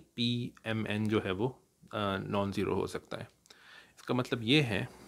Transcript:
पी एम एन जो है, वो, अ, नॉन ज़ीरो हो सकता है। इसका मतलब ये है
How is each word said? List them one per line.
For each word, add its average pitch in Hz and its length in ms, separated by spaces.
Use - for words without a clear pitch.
पी 120 380
एम 110 200
एन 107 220
जो 107 120
है, 98 120
वो, 104 160
अ, 101 240
नॉन 101 340
ज़ीरो 98 220
हो 95 120
सकता - 300
है। - 120
इसका - 180
मतलब 123 280
ये 139 200
है 117 260